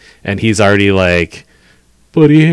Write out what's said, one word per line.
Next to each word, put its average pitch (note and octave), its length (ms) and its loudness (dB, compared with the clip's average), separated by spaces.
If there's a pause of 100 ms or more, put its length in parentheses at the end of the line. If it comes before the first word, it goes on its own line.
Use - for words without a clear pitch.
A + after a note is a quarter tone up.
(240)
and G2 160 -8
he's A2 180 -2
already G2+ 320 0
like, F2+ 540 -2 (680)
"Buddy, D#3 280 2 (120)